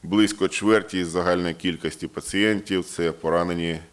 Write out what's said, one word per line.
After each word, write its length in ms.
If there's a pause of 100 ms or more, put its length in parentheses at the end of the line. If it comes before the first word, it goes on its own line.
Близько 440
чверті 520
із 80
загальної 460
кількості 540
пацієнтів — 760
це 260
поранені 680 (140)